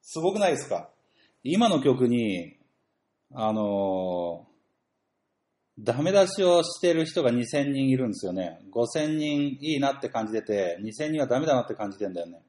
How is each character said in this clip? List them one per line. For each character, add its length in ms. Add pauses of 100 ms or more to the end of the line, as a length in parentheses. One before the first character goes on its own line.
す 180
ご 140
く 60
な 100
い 20
で 60
す 100
か？ 220 (580)
今 220
の 100
曲 280
に、 500 (760)
あ 220
の 920 (1300)
ー、 40
ダ 180
メ 100
出 140
し 180
を 200
し 160
て 120
る 140
人 160
が 80
二 160
千 260
人 180
い 60
る 100
ん 40
で 60
す 100
よ 80
ね。 280 (100)
五 160
千 320
人 420
い 140
い 40
な 140
っ 80
て 80
感 160
じ 80
て 80
て、 400
二 100
千 200
人 100
は 60
ダ 120
メ 60
だ 80
な 80
っ 60
て 80
感 160
じ 80
て 80
ん 60
だ 80
よ 60
ね。 220